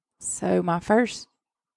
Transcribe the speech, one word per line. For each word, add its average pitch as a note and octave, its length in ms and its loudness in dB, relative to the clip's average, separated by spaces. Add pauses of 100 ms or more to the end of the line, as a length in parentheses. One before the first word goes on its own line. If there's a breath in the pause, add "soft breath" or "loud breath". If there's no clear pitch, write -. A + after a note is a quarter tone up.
(200)
so F#3 420 -2
my F3 180 0
first, A3 480 0 (500)